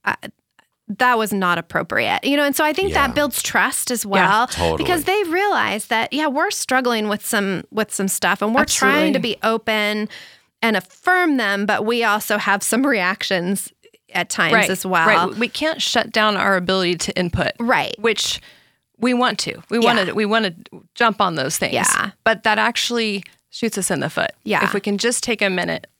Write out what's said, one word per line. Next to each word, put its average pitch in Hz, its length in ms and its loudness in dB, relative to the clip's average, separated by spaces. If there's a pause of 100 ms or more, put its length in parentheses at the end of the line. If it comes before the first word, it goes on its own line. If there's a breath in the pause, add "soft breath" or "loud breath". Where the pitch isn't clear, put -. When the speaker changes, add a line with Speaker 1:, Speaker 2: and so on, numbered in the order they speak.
Speaker 1:
I, - 120 -2 (720)
that 247 300 2
was 214 140 0
not 180 260 2
appropriate." - 680 -2
You 277 120 2
know, 285 80 2
and 277 100 0
so 311 100 2
I 302 80 2
think 381 220 -2
that 285 160 2
Speaker 2:
Yeah. - 40 -10
Speaker 1:
builds 294 280 0
trust - 480 0
as 233 140 -2
Speaker 3:
Yeah. 202 60 -8
Speaker 1:
well, 196 380 4
Speaker 2:
Totally. 117 340 0
Speaker 1:
because 339 220 0
they 403 200 2
realize 320 640 0
that, 226 260 -2
yeah, 302 140 0
we're 311 240 0
struggling 240 580 0
with 208 160 -4
some, 196 460 -2
with 214 240 -4
some 190 140 -2
stuff, 185 340 0
and 220 120 0
we're 302 100 4
trying 294 480 2
to 269 60 0
Speaker 3:
Absolutely. 233 160 -2
Speaker 1:
be - 80 -10
open 214 680 0 (520 loud breath)
and 226 160 2
affirm 349 600 0
them, 202 300 0
but 208 200 0
we 233 180 0
also 208 340 0
have 202 240 0
some 262 240 0
reactions 190 840 -2 (420)
at 175 160 -2
times 190 240 0
Speaker 3:
Right, 196 160 4
Speaker 1:
as 185 160 -4
well. 175 200 2 (220)
Speaker 3:
right. - 100 -8
We 233 100 -2
can't 311 340 -4
shut - 300 0
down 214 240 2
our 196 200 2
ability 180 400 0
to - 220 -4
input. 175 400 -2
Speaker 1:
Right. 233 400 0
Speaker 3:
Which 214 420 -2 (580 loud breath)
we 247 140 0
want 240 280 0
to. - 280 -8
We 233 100 0
Speaker 1:
Yeah. 240 160 4
Speaker 3:
wanna, 190 200 0
we 214 100 0
wanna 208 300 0 (400)
jump 233 260 0
on 180 140 2
those 135 240 -4
things. - 160 -2
Speaker 1:
Yeah. - 380 0 (120)
Speaker 3:
But 220 200 0
that 214 140 2
actually 220 680 -2 (260 loud breath)
shoots - 260 -4
us 190 140 -4
in 165 100 0
the 156 80 -2
foot. - 220 -2 (140)
Speaker 1:
Yeah. 202 200 0
Speaker 3:
If - 80 0
we 202 80 -2
can 202 160 -2
just 233 260 -2
take 226 200 -2
a 196 80 2
minute 175 360 -4 (120)